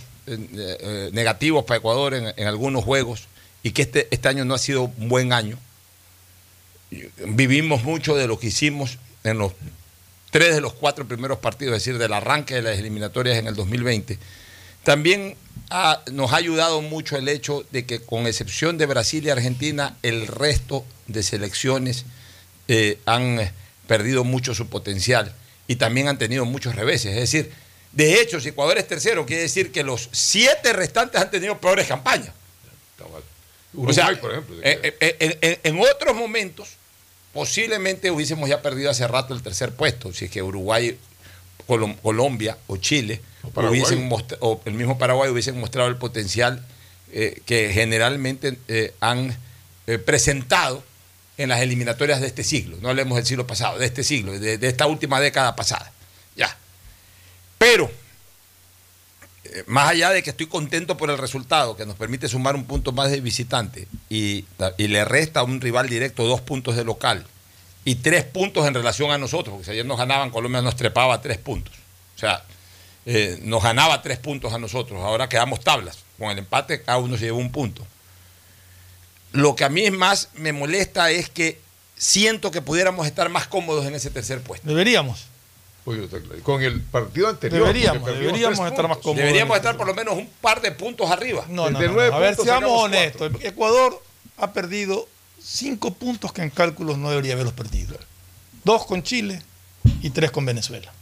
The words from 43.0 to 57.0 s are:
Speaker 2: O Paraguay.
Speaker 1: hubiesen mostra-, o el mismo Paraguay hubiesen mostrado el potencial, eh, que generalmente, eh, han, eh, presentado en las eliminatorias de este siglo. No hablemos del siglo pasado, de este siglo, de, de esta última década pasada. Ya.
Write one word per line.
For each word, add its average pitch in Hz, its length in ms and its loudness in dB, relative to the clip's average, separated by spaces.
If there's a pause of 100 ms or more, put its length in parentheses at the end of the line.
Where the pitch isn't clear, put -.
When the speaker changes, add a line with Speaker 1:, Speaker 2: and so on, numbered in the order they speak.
Speaker 2:
O - 80 -12
Paraguay. 117 280 2
Speaker 1:
hubiesen 127 300 2
mostra-, - 320 -4
o 113 240 0
el 107 80 -6
mismo 120 240 0
Paraguay 127 340 2
hubiesen 123 300 -2
mostrado 123 280 0
el 123 80 -2
potencial, 120 680 -2 (480)
eh, 107 320 -4
que 110 280 2
generalmente, 127 840 0 (100)
eh, 110 320 -2
han, 123 360 0 (500)
eh, 113 120 -2
presentado 139 840 2 (540)
en 139 140 -2
las 120 100 2
eliminatorias 127 600 0
de 135 60 -2
este 127 160 -6
siglo. 87 380 -2
No 117 80 -4
hablemos 131 280 0
del 120 80 0
siglo 123 220 0
pasado, 104 320 -2
de 127 80 2
este 123 160 -2
siglo, 110 300 0
de, 107 260 -2
de 123 80 0
esta 131 200 2
última 147 340 2
década 135 340 2
pasada. - 380 -4 (420)
Ya. - 220 -2 (1000)